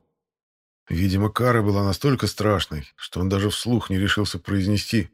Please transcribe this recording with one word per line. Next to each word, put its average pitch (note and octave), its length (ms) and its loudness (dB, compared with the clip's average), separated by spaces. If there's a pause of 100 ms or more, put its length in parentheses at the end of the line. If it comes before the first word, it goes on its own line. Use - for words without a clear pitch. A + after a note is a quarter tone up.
(880)
Видимо, G2 420 2
кара A#2+ 320 2
была G2+ 200 2
настолько G#2+ 440 0
страшной, F#2 720 -2
что - 240 -8
он F#2+ 100 0
даже G2 180 2
вслух A2+ 400 -2
не F#2+ 100 -2
решился G2 400 0
произнести, G2+ 760 0